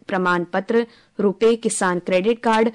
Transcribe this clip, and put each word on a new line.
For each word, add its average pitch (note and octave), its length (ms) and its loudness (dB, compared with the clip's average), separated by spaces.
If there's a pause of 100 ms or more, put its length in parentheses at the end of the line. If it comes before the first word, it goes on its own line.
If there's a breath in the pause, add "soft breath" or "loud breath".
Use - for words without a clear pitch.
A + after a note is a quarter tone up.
प्रमाण F3+ 360 -2
पत्र, A3+ 420 -2 (340 soft breath)
रुपे G#3+ 360 2
किसान F#3+ 420 -2
क्रेडिट F#3 420 -2
कार्ड A3+ 340 2